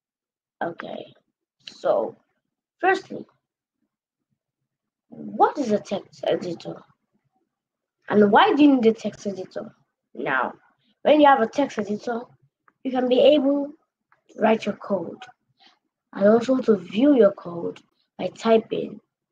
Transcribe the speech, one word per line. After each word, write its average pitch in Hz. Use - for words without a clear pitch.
Okay, -
so 104
firstly, -
what 226
is 247
a 202
text -
editor? 170
And 208
why 349
do 285
you 277
need 240
a 220
text -
editor? 185
Now, 127
when 302
you 294
have 269
a 226
text 269
editor, 220
you 262
can 254
be 247
able 285
to -
write 220
your 208
code -
and 196
also 233
to 220
view 202
your 214
code 175
by 185
typing 220